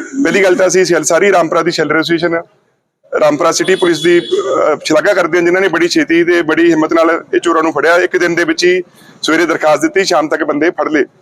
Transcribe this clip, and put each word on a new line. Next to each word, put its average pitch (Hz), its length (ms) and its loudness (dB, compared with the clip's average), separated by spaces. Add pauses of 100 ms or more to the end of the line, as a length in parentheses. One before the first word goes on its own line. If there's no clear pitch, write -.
(240)
ਪਹਿਲੀ 185 180 0
ਗੱਲ 180 140 2
ਤਾਂ 185 100 2
ਅਸੀਂ 185 180 2
ਸ਼ੈਲ-, 160 200 0
ਸਾਰੀ 175 280 2
ਰਾਮਪੁਰਾ 165 300 0
ਦੀ 165 80 -2
ਸ਼ੈਲਰ 156 260 -2
ਐਸੋਸੀਏਸ਼ਨ, 165 460 -2 (800)
ਰਾਮਪੁਰਾ 151 320 2
ਸਿਟੀ 185 220 -2
ਪੁਲਿਸ 175 280 -2
ਦੀ, 175 180 4
ਅਹ, - 640 -2
ਸ਼ਲਾਘਾ 160 300 2
ਕਰਦੇ 175 240 0
ਹਾਂ, 175 60 0
ਜਿਨ੍ਹਾਂ 180 180 0
ਨੇ 196 60 0
ਬੜੀ 170 200 0
ਛੇਤੀ 165 360 0
ਤੇ 170 180 0
ਬੜੀ 160 280 2
ਹਿੰਮਤ 156 220 0
ਨਾਲ 165 320 0 (100)
ਇਹ 175 60 0
ਚੋਰਾਂ 160 220 0
ਨੂੰ 160 100 -2
ਫੜਿਆ। 151 240 2
ਇੱਕ 180 200 0
ਦਿਨ 175 180 0
ਦੇ 170 100 0
ਵਿੱਚ 160 200 -2
ਹੀ 180 180 0 (400)
ਸਵੇਰੇ 170 240 0
ਦਰਖਾਸਤ 151 360 0
ਦਿੱਤੀ, 180 220 0
ਸ਼ਾਮ 156 240 0
ਤੱਕ 156 160 -2
ਬੰਦੇ 151 260 0
ਫੜ 147 180 -4
ਲਏ। 147 160 0 (180)